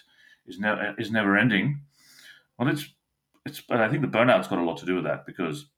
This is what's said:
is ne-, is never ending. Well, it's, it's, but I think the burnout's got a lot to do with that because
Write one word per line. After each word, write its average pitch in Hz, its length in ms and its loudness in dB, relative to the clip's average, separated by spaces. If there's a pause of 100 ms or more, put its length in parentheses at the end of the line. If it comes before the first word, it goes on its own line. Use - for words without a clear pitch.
(460)
is 87 120 -14
ne-, 104 400 -2
is 107 120 -6
never 104 260 4
ending. 110 440 2 (760)
Well, 123 100 0
it's, 156 160 -2 (600)
it's, - 140 -12
but 123 200 -2
I 110 80 4
think - 140 0
the - 60 0
burnout's 110 400 4
got 95 100 -2
a 85 60 0
lot 82 140 -2
to 85 80 -14
do 90 100 0
with 80 80 -2
that 71 220 -6
because 78 400 -6 (120)